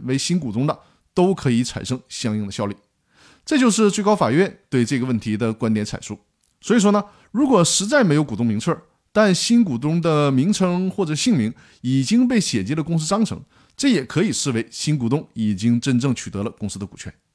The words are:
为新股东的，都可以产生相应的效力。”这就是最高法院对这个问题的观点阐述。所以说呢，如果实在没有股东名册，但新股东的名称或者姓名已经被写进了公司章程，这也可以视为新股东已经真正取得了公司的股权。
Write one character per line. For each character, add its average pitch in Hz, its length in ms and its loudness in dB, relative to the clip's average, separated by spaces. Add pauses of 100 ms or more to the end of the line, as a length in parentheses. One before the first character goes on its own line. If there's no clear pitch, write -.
为 127 160 -2
新 175 220 -2
股 135 100 -6
东 117 160 -2
的， 156 100 -2 (380)
都 185 180 2
可 139 200 -2
以 117 100 2
产 107 220 -8
生 123 240 -6
相 107 280 -4
应 107 100 -4
的 98 40 -10
效 101 160 -4
力。” 101 80 -6 (720)
这 311 100 0
就 254 140 4
是 202 220 4
最 208 100 -4
高 208 140 2
法 113 160 2
院 175 260 0 (100)
对 123 160 2
这 131 140 -2
个 120 80 -2
问 123 140 0
题 107 160 -2
的 113 160 -2
观 113 200 -2
点 107 140 -2
阐 - 160 -10
述。 - 160 -12 (420)
所 208 160 0
以 240 40 4
说 202 100 6
呢， 202 140 2 (260)
如 262 160 0
果 214 180 4
实 190 220 0
在 269 160 2
没 156 140 4
有 151 80 2
股 123 100 -6
东 110 100 -2
名 110 140 0
册， 156 180 -2 (360)
但 208 200 4
新 233 300 4
股 147 160 -2
东 156 220 -2
的 151 320 2
名 139 200 2
称 185 380 -2
或 190 160 -4
者 151 80 -4
姓 196 240 0
名 110 160 -2 (280)
已 131 200 2
经 240 240 2
被 240 140 2
写 107 240 -2
进 127 120 -4
了 160 60 -2
公 165 160 -2
司 156 80 -2
章 202 180 0
程， - 160 -6 (360)
这 277 120 0
也 190 160 2
可 165 200 0
以 196 80 0
视 - 180 -4
为 113 180 -2
新 - 300 -4
股 117 100 -2
东 143 260 -2
已 107 200 0
经 117 260 0
真 123 200 0
正 135 120 0
取 - 160 -8
得 98 140 -6
了 110 80 -6
公 - 180 -10
司 - 80 -12
的 98 80 -12
股 - 120 -14
权。 - 180 -16 (200)